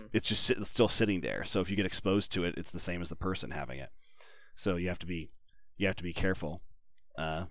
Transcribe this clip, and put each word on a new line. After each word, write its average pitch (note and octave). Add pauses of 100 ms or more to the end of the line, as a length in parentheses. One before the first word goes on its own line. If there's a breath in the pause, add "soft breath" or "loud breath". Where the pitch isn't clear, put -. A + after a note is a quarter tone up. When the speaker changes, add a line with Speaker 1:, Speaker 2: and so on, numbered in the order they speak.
Speaker 1:
Mm-hmm. G#2+
Speaker 2:
it's -
just -
sit-, G#2
still A2
sitting G#2
there. G#1
So -
if F2+
you G2
get G2
exposed G2
to F2+
it, F2
it's -
the F2
same F2
as E2+
the F2
person F#2
having C2
it. C2 (680 soft breath)
So F#2
you F2+
have F2
to -
be, E2+ (480)
you G2
have F#2
to -
be F2
careful, F2+ (560)
uh, D#2+